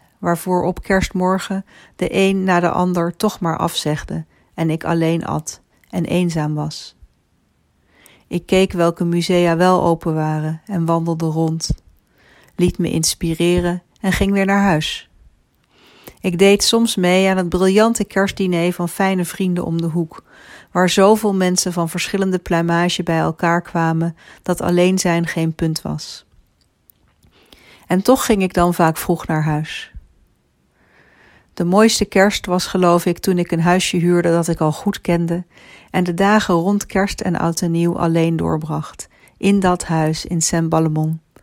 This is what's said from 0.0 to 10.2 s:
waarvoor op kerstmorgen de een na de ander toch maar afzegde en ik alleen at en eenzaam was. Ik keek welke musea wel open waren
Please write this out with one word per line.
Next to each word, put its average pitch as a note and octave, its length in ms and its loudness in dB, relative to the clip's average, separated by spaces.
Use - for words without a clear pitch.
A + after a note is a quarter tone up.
waarvoor F3 440 -2
op F3+ 200 -4
kerstmorgen F#3+ 840 -2
de F3+ 180 -4
een G3 300 2
na F3+ 160 2
de F3 100 2
ander F3 460 0
toch - 240 -2
maar E3 180 -2
afzegde D#3+ 640 -4
en E3 160 -2
ik D#3+ 140 -4
alleen E3 400 0
at - 360 -8
en F3 140 -4
eenzaam E3 500 -2
was. - 420 -8
Ik - 200 -6
keek F#3+ 260 2
welke E3+ 320 0
musea E3+ 520 2
wel F3+ 260 4
open E3 320 0
waren D#3 520 -4